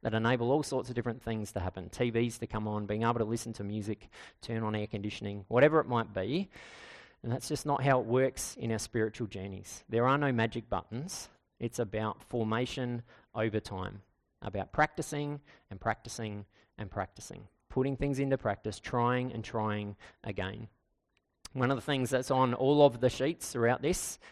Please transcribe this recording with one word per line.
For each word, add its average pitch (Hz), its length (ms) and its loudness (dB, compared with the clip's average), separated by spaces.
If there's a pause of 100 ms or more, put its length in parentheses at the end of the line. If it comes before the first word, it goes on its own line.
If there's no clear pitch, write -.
that 110 120 -2
enable 117 360 2
all 147 140 2
sorts 123 240 -2
of 120 80 -4
different 117 260 -4
things 110 300 -4
to 98 80 -2
happen. 92 300 -6
T 123 200 0
Vs 117 280 0
to - 100 -6
come 107 180 -4
on, 104 200 -2
being 107 160 -2
able 117 160 2
to 110 60 2
listen 113 280 -4
to 107 100 -10
music, 104 460 -4 (320)
turn 113 240 -4
on 107 100 0
air 104 140 -2
conditioning, 101 580 -6
whatever 151 320 8
it - 80 4
might 117 260 0
be. 117 360 -2 (720)
And 117 80 -4
that's 127 180 -4
just 151 180 -4
not 143 180 0
how 131 160 6
it 113 60 -2
works 127 500 0
in 117 160 -2
our 110 60 0
spiritual 110 500 -2
journeys. 98 600 -10
There 117 200 4
are 139 100 4
no 143 140 2
magic 113 360 0
buttons. 120 600 -6 (320)
It's 117 180 -6
about 110 440 -2
formation 120 800 -2 (320)
over 110 260 0
time, 98 420 -8 (400)
about 95 300 -6
practicing 147 680 -2 (300)
and 101 100 -12
practicing 107 640 -6 (320)
and 104 140 -10
practicing, - 580 -8 (200)
putting 131 280 -2
things 143 220 -2
into 135 180 2
practice, 104 420 -4
trying 123 540 0
and 110 120 -6
trying 104 520 -2 (260)
again. 104 460 -6 (840)
One 127 180 2
of 135 60 4
the 110 60 -6
things 131 280 0
that's 127 220 2
on 131 200 6
all 139 320 8
of 120 160 8
the 123 80 6
sheets - 440 -2
throughout 120 280 4
this - 380 -2 (140)